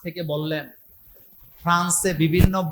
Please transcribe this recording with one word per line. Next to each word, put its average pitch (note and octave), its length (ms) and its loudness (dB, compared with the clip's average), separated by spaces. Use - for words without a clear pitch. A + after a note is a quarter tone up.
থেকে F3 200 -10
বললেন, D3+ 420 -4
ফ্রান্সে F3 520 0
বিভিন্ন E3+ 420 4